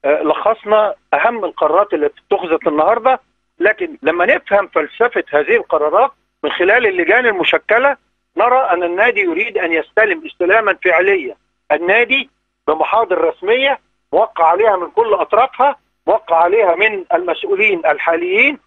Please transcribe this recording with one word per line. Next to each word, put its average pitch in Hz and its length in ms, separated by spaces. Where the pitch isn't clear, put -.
آه، 151 180
لخصنا 208 720
اهم 208 300
القرارات 165 480
اللي 151 140
اتخذت 175 600
النهارده، 214 540
لكن 311 420
لما 175 240
نفهم 202 420
فلسفه 180 640
هذه 147 240
القرارات 170 540
من 139 60
خلال 214 360
اللجان 190 400
المشكله، 220 720
نرى 240 220
ان 180 240
النادي 196 380
يريد 196 380
ان 170 140
يستلم 165 540
استلاماً 196 580
فعلياً 175 500
النادي 226 580
بمحاضر 165 600
رسميه 247 500
موقع 180 320
عليها 190 320
من 170 140
كل 220 240
اطرافها، 240 600
موقع 170 300
عليها 180 380
من 196 300
المسؤولين 180 720
الحاليين 180 800